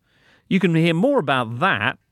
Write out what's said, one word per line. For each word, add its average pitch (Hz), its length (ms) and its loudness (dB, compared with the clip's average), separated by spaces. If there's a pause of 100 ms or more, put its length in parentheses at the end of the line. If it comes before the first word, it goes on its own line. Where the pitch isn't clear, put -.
(480)
You 185 120 0
can 170 140 2
hear 165 200 2
more 254 240 2
about 127 420 -2
that, 135 380 -2 (140)